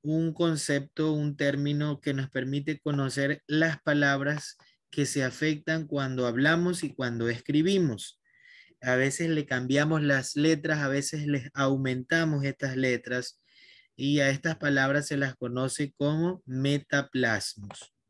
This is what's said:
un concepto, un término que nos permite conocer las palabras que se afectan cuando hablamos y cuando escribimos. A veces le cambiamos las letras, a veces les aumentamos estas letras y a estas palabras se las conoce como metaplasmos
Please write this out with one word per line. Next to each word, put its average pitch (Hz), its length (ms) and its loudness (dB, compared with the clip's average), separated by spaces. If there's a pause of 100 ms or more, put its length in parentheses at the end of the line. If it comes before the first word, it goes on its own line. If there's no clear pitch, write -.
un 160 320 0
concepto, 156 760 0
un 147 240 -2
término 143 640 0
que 143 140 -2
nos 135 160 -4
permite 139 500 -4
conocer 139 640 -2
las 156 360 0
palabras 147 720 0 (340)
que 143 160 0
se 143 160 -2
afectan 156 640 -2
cuando 131 400 -2
hablamos 165 560 2
y 151 120 -6
cuando 117 340 -2
escribimos. 151 920 0 (600)
A 127 160 0
veces 139 340 0
le 151 160 0
cambiamos 143 560 2
las 135 320 0
letras, 156 460 2
a 139 80 0
veces 143 380 -2
les 139 280 -2
aumentamos 139 920 0
estas 135 320 -4
letras 123 640 -2 (540)
y 143 260 0
a 139 100 4
estas 156 260 -2
palabras 143 500 2
se 147 100 -4
las 135 200 -2
conoce 131 600 -4
como 160 500 0
metaplasmos 131 1500 -2 (160)